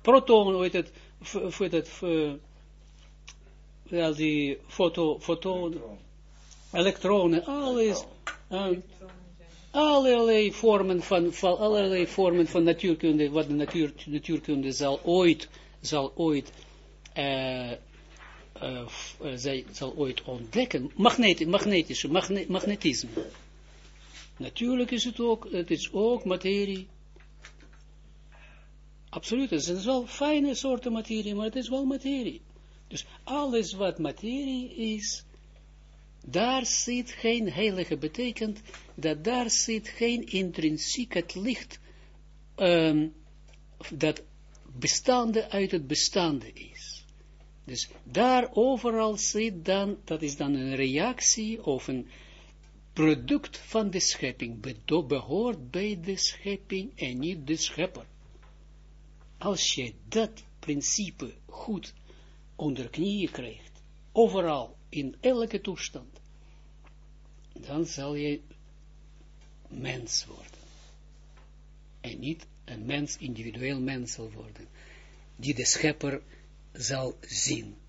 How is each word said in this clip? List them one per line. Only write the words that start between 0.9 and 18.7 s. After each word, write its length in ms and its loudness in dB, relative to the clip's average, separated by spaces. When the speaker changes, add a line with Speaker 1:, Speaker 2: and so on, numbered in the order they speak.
Speaker 1:
f-, 60 -14
f-, 280 -4
hoe 120 0
heet 40 -2
het, 160 0
f-, 500 0
ja, 280 0
die 560 0
foto-, 540 2
foton-, 520 -2
Speaker 2:
Elektron. 260 -10
Speaker 1:
elektronen, 720 4
alles. 600 0
Speaker 2:
Elektron. 340 -2
Speaker 1:
Eh, 100 -18
allerlei 800 6
vormen 500 4
van, 300 4
van, 260 2
allerlei 480 4
vormen 400 4
van 160 2
natuurkunde, 680 4
wat 160 2
de 80 -2
natuur-, 380 0
natuurkunde 680 -2
zal 320 0
ooit, 440 4
zal 340 -2
ooit, 380 0
eh, 600 -2
eh, 60 -10